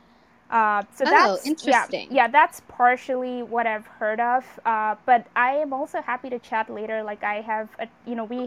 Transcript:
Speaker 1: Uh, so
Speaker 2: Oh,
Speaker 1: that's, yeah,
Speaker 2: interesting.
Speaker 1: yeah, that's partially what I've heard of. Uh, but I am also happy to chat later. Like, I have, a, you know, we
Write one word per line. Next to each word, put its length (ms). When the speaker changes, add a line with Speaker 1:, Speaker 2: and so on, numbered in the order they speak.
Speaker 1:
Uh, 340
so 140
Speaker 2:
Oh, 20
Speaker 1:
that's, 360
yeah, 220
Speaker 2:
interesting. 260
Speaker 1:
yeah, 160
that's 400
partially 760
what 240
I've 220
heard 320
of. 240
Uh, 300
but 280
I 180
am 200
also 300
happy 280
to 100
chat 300
later. 340
Like, 200
I 160
have, 300
a, 80
you 100
know, 100
we 220